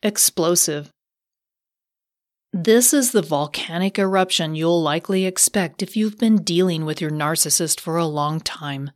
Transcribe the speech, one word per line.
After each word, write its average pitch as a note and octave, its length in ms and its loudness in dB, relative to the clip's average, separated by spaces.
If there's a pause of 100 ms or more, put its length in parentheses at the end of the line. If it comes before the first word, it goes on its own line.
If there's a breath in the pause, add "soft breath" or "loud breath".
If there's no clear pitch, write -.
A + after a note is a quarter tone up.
explosive. E3+ 840 0 (1600)
This A3 420 4
is C4+ 180 2
the G#3 100 2
volcanic D#3+ 760 -2
eruption F#3 580 0
you'll E3 260 2
likely E3+ 440 0
expect F#3 560 0
if F#3+ 140 -6
you've G#3+ 220 -2
been A3 260 2
dealing E3+ 400 0
with D#3 160 -6
your D#3 120 -4
narcissist D3+ 680 -2
for E3 180 -4
a E3+ 80 0
long D3+ 360 -2
time. C#3+ 540 -8